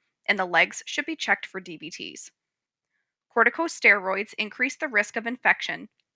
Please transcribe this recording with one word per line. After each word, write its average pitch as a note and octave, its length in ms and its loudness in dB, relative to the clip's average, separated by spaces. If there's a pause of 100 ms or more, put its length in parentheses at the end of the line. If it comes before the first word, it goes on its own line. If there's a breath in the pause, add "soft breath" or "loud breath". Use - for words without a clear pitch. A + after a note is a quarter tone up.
(260)
and G3+ 120 2
the F#3 80 0
legs F3 400 2
should - 200 -4
be D#4+ 100 -6
checked - 300 0
for F#3+ 160 -10
D F3 160 -12
V D#3 120 -12
Ts. - 420 -14 (1040)
Corticosteroids G#3+ 1000 2
increase G#3+ 380 -4
the D#4+ 140 -6
risk G#3+ 260 0
of A3+ 120 -4
infection G#3 600 0 (280)